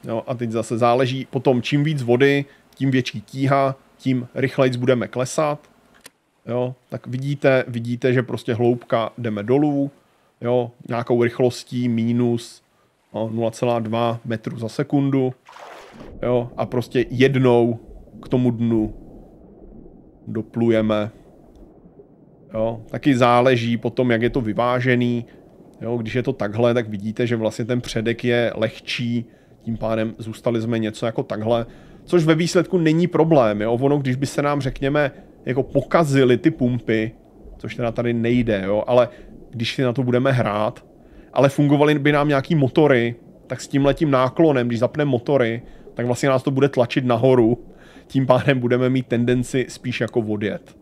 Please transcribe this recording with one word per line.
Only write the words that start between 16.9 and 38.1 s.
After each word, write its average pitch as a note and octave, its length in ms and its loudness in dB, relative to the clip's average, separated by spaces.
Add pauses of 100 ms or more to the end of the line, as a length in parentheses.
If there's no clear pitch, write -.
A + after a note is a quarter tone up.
jednou B2 680 4 (440)
k - 60 -18
tomu B2+ 220 2
dnu A2+ 440 -2 (1300)
doplujeme. A2 840 0 (1400)
Jo, A2+ 360 -4
taky C3+ 260 2
záleží A#2+ 600 4
potom, A#2+ 340 -2
jak A2+ 120 2
je A#2+ 80 0
to C3+ 100 -2
vyvážený. A#2+ 880 0 (540)
Jo, A2+ 160 -6
když A2 180 -8
je B2 80 -2
to C3 100 -4
takhle, A2+ 420 0
tak A#2 140 -2
vidíte, G#2+ 380 -4
že A#2 100 -2
vlastně A2 280 -4
ten B2 160 -2
předek A2+ 440 -4
je A#2+ 300 0
lehčí, A#2 680 -4 (380)
tím A2+ 140 -6
pádem A2 420 -4
zůstali A2+ 420 -4
jsme A2+ 180 -2
něco A2 280 -4
jako A2+ 160 -4
takhle, A2+ 440 -2 (380)
což F3 200 2
ve D#3+ 100 4
výsledku E3+ 440 0
není D#3+ 280 2
problém, D3 540 4
jo. A2 120 0
Ono, C#3 260 2
když B2+ 180 -2
by C#3 100 -4
se - 160 -4
nám, C#3+ 180 0
řekněme, C#3 500 -2 (340)
jako B2+ 180 -2
pokazily C3+ 760 2
ty D#3+ 120 2
pumpy, A#2+ 600 -2 (460)
což A#2 160 -14
teda A#2 180 -4
tady A#2+ 200 -2